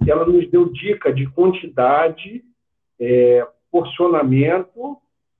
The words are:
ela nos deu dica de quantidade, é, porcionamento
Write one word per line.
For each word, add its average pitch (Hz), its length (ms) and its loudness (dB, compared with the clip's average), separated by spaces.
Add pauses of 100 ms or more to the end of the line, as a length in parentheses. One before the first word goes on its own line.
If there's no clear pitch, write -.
ela 156 220 0
nos 175 240 2
deu 175 180 4
dica 151 460 -4
de 135 160 -4
quantidade, 165 1120 -2 (540)
é, 123 480 2 (240)
porcionamento 170 1300 -2 (440)